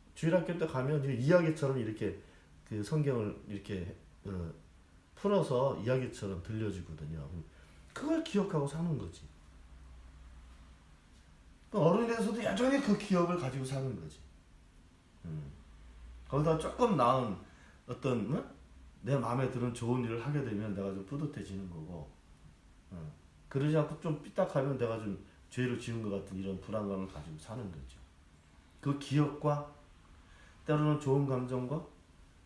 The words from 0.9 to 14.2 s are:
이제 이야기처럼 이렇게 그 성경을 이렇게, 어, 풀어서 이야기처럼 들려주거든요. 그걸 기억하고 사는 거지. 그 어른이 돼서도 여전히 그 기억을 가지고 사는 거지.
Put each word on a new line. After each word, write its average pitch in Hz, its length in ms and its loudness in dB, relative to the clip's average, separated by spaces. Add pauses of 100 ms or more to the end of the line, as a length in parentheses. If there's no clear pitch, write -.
이제 135 120 0
이야기처럼 147 640 6
이렇게 107 420 -4 (460)
그 107 160 -4
성경을 127 640 0
이렇게, 95 480 -6 (300)
어, 87 260 -6 (640)
풀어서 139 640 2
이야기처럼 110 640 -2
들려주거든요. 80 880 -6 (640)
그걸 320 300 2
기억하고 170 440 2
사는 160 300 -2
거지. 90 240 -10 (2500)
그 214 80 2
어른이 196 280 6
돼서도 226 360 0
여전히 254 380 4
그 202 160 4
기억을 175 400 2
가지고 131 260 -2
사는 131 360 -4
거지. - 200 -12 (1040)